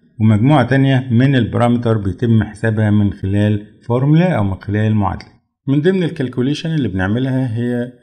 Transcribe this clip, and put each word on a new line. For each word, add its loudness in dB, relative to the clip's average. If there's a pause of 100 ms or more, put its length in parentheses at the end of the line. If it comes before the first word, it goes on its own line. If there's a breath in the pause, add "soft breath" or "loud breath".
(180)
ومجموعة 4
تانية 2
من 4
البارامتر 0
بيتم 0
حسابها -2
من 2
خلال -2 (160)
فورمولا 2
أو 0
من -4
خلال -2
معادلة. -4 (380)
من 0
ضمن 0
الكالكوليشن -4
اللي -2
بنعملها -2
هي -4